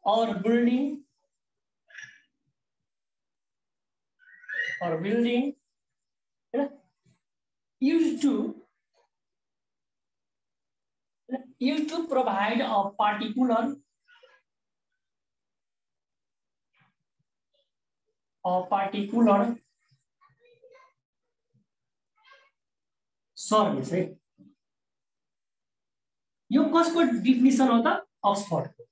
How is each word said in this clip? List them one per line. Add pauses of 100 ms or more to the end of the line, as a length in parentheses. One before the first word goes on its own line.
or
building, (3750)
or
building, (1000)
है
ना, (1120)
used
to, (3250)
used
to
provide
a
particular, (4000)
a
particular (4000)
service
है। (2500)
यो (100)
कसको
डेफिनेसन
हो
त? (280)
अक्सफोर्डको।